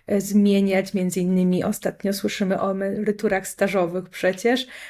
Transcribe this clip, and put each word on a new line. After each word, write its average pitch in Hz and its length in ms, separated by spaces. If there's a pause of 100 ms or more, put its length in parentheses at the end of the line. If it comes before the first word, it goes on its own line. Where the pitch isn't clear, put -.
e, 202 140
zmieniać. 196 760
Między 185 260
innymi 180 440
ostatnio - 480
słyszymy 196 480
o 196 100
emeryturach 196 760
stażowych 185 600
przecież. 190 580 (240)